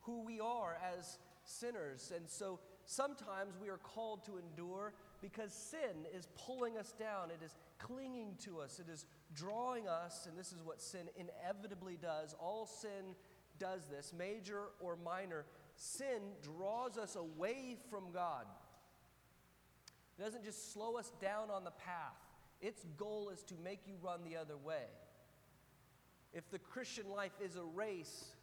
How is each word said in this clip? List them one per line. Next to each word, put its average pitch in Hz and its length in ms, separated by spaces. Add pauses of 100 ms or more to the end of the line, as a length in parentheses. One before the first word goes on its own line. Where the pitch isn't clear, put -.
who 233 240
we 226 160
are 220 360 (220)
as - 200 (260)
sinners, 180 680
and 170 140
so 190 300 (260)
sometimes 202 760
we 214 60
are 190 100
called 220 460
to 196 140
endure 175 540 (280)
because 202 320
sin 208 640
is 180 220
pulling 240 400
us 208 160
down. 202 380
It 165 140
is 156 120 (220)
clinging 247 640
to 170 160
us. 139 200
It 165 120
is 151 140 (280)
drawing 220 540
us, 170 380
and 165 100
this 185 160
is 170 100
what 160 180
sin 175 360
inevitably 185 840
does. 156 400
All 208 260
sin 196 480 (440)
does 185 300
this, 143 280
major 202 480 (160)
or 175 160
minor. 170 480 (320)
Sin 220 680
draws 202 560
us 214 180
away 208 600 (120)
from 190 240
God. 165 340 (1700)
It 180 40
doesn't 220 220
just - 280
slow 226 240
us 226 240
down 208 300
on 196 140
the 175 60
path. 165 480 (420)
Its 214 240 (120)
goal 208 340
is 175 140
to 185 180
make 190 240
you 196 160
run 175 220
the 165 120
other 151 200
way. 143 300 (1500)
If 170 180
the 190 80
Christian 233 500
life 196 220 (100)
is 190 140
a 180 80
race 170 640 (180)